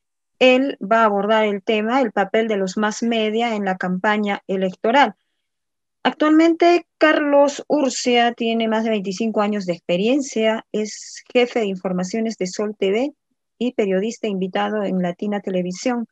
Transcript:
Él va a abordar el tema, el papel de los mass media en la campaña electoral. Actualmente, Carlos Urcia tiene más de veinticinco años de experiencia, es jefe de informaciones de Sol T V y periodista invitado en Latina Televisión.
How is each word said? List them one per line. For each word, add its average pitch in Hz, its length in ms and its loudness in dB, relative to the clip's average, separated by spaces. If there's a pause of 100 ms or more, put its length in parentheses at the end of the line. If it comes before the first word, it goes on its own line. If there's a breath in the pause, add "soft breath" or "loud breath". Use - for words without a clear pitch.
(400)
Él 254 420 4
va 226 200 2
a 226 40 6
abordar 208 400 2
el 202 160 -2
tema, 226 400 0
el 226 120 0
papel 208 340 0
de 214 100 -2
los 190 200 -4
mass 214 260 -2
media 226 520 0
en 208 100 -4
la 185 120 -2
campaña 202 720 -2
electoral. 196 680 0 (840)
Actualmente, 330 840 4 (100)
Carlos 285 680 2
Urcia 247 680 0
tiene 226 360 -2
más 220 160 0
de 226 60 -2
veinticinco 208 500 -2
años 208 240 -2
de 180 80 -2
experiencia, 220 960 -2
es - 600 -8
jefe 240 280 0
de 220 60 0
informaciones 190 720 -4
de 185 100 -4
Sol 208 320 -6
T 196 100 0
V 247 240 0 (440)
y 240 160 -2
periodista 202 540 -2
invitado 202 560 -2
en 190 180 -2
Latina 196 400 -4
Televisión. 190 720 -4